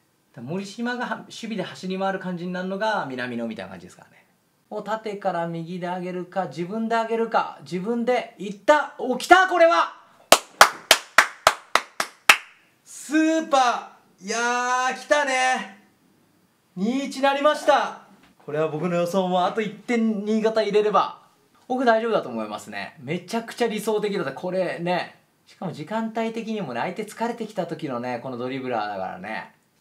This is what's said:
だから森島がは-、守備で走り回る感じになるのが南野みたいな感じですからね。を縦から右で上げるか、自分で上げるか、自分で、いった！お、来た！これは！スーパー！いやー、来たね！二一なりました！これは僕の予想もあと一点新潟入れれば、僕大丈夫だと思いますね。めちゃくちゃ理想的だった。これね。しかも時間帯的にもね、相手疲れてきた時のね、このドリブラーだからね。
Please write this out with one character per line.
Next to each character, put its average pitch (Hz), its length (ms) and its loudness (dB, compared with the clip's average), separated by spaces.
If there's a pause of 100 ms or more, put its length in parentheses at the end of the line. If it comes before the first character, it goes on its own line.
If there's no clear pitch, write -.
(320)
だ - 80 -18
か 117 60 -12
ら 143 60 -6
森 196 120 -4
島 240 320 -6
が 240 80 -4
は-、 - 180 -4
守 - 100 -20
備 226 240 -8
で 180 80 -2
走 - 240 -10
り 185 100 -4
回 190 140 0
る 190 80 -4
感 180 180 -6
じ 170 80 -6
に 185 60 -6
な 180 100 -4
る 190 60 -6
の 190 100 -4
が 202 280 0
南 123 300 -6
野 117 120 -4
み 110 80 -8
た 98 80 -8
い - 20 -10
な 95 40 -16
感 92 100 -14
じ 87 60 -18
で 90 40 -20
す - 60 -20
か - 80 -20
ら - 60 -20
ね。 - 140 -20 (460)
を 214 120 -6
縦 214 340 -4
か 196 160 -2
ら 170 160 -2
右 170 320 -6
で 175 80 -4
上 180 120 -4
げ 180 120 -6
る 180 140 -6
か、 180 200 -4
自 175 200 -6
分 226 220 -4
で 226 60 0
上 226 140 0
げ 226 80 0
る 226 120 0
か、 175 340 0
自 165 180 -6
分 233 240 -2
で、 240 340 0
い 196 120 -6
っ 190 100 -12
た！ 294 380 4
お、 247 200 -2
来 - 80 -6
た！ 370 220 10
こ 349 100 2
れ 330 80 10
は！ 339 300 4 (3000)
ス - 320 -4
ー 320 320 4
パ 247 480 2 (240)
ー！ 185 60 -18
い - 20 -4
や 220 100 -2 (540)
ー、 - 20 -6
来 - 120 -12
た 294 180 4
ね！ 254 540 0 (1000)
二 247 300 0
一 - 140 -8
な 277 140 4
り 285 80 0
ま 294 140 4
し - 100 -10
た！ 240 360 4 (440)
こ 147 60 -8
れ 147 80 0
は 160 80 2
僕 156 200 -4
の 175 60 0
予 175 120 2
想 185 200 2
も 180 180 2
あ 190 80 2
と 226 80 0
一 214 100 -2
点 220 540 0
新 214 160 2
潟 220 220 2
入 202 80 -2
れ 208 140 6
れ 214 80 2
ば、 165 340 2 (400)
僕 254 180 -2
大 226 160 6
丈 233 80 -2
夫 226 40 0
だ 190 100 2
と 131 80 -10
思 117 140 -4
い 104 40 -6
ま 104 100 -6
す - 100 -16
ね。 101 320 -10
め 143 180 -4
ち 196 180 -8
ゃ 226 60 -2
く 226 100 -14
ち - 100 -4
ゃ 233 60 2
理 214 100 -4
想 214 220 -2
的 196 160 -2
だ 180 60 -2
っ - 20 -6
た。 135 80 -4
こ - 180 -8
れ 175 280 -2
ね。 170 400 -2 (280)
し - 80 -20
か 202 120 -10
も 156 60 -6
時 147 120 -12
間 220 320 -4
帯 226 160 -2
的 226 200 -6
に 214 100 -4
も 135 100 -6
ね、 117 80 -4
相 175 140 -4
手 214 100 -6
疲 226 240 -6
れ 233 60 -4
て 220 120 -6
き - 80 -18
た 175 120 -2
時 160 220 -6
の 123 120 -4
ね、 123 220 -4
こ 131 80 -8
の 123 80 -8
ド 123 100 -4
リ 135 100 -6
ブ 127 120 -6
ラ 110 140 -2
ー 104 40 -4
だ 104 80 -6
か 92 100 -4
ら 92 120 -10
ね。 98 360 -10 (260)